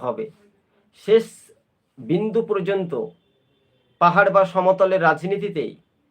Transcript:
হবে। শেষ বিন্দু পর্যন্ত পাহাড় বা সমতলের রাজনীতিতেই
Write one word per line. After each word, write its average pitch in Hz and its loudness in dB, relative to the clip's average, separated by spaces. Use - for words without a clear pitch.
হবে। 110 -8
শেষ 220 4
বিন্দু 208 -2
পর্যন্ত 185 -4
পাহাড় 180 4
বা 190 4
সমতলের 185 2
রাজনীতিতেই 170 -2